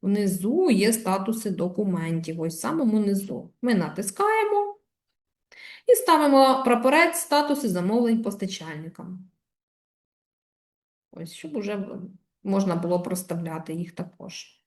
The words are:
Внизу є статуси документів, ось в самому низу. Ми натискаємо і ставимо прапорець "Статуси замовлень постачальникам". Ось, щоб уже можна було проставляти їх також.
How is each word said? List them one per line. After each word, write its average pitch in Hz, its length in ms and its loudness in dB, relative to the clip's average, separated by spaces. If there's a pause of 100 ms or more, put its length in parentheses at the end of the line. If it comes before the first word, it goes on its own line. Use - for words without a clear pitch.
Внизу 202 680 2
є 214 240 4
статуси 196 560 -4
документів, 165 920 -4
ось 165 140 -4
в - 40 -14
самому 254 400 0
низу. 202 640 -4
Ми 240 140 0
натискаємо 403 1000 0 (1080)
і 494 80 8
ставимо 277 680 6
прапорець 262 540 4
"Статуси 294 520 0
замовлень 226 540 2
постачальникам". 185 1040 -10 (1800)
Ось, 170 220 -16
щоб 302 220 -14
уже 202 320 -6 (600)
можна 196 280 0
було 175 260 -2
проставляти 165 720 -8
їх 170 180 -8
також. - 760 -16